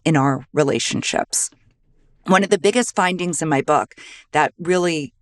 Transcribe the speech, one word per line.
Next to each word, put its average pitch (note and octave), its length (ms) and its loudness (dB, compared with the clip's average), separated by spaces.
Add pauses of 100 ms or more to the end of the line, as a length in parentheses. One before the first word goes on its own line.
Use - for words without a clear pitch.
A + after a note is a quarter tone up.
in D#3+ 100 2
our C3+ 380 0
relationships. - 960 -2 (760)
One F#3+ 180 4
of F#3 80 -2
the G#3 60 4
biggest G#3 380 0
findings F3+ 460 -2
in D#3+ 80 -4
my C#3 120 2
book C3+ 340 0 (360)
that D3 260 0
really F3 640 -2